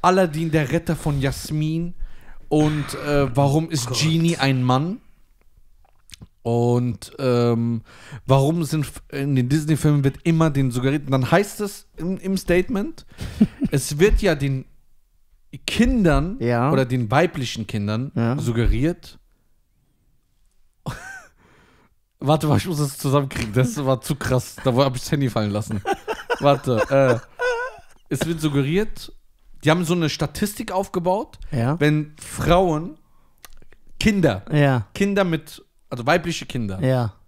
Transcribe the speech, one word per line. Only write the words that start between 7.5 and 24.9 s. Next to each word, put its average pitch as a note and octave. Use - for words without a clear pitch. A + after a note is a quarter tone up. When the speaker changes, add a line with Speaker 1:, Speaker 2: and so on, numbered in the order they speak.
Speaker 1:
warum C#3+
sind D3+
f-, -
in C#3
den B2
Disney-Filmen D3
wird C3+
immer D#3+
den C3+
suggeriert, C3+
dann C3
heißt G#3
es -
im, F3+
im F#3+
Statement, G3
Speaker 2:
<laughs> -
Speaker 1:
es C#3+
wird G3+
ja F3+
den C3+
Kindern G3
Speaker 2:
Ja. A#2+
Speaker 1:
oder C3+
den A#2+
weiblichen C3+
Kindern A2
Speaker 2:
Ja. A#2
Speaker 1:
suggeriert. A#2+
<laughs> -
Warte D3+
mal, B2+
ich -
muss E3
das D3
zusammenkriegen, C3+
das C3
war C3
zu -
krass, -
da C3
hab C3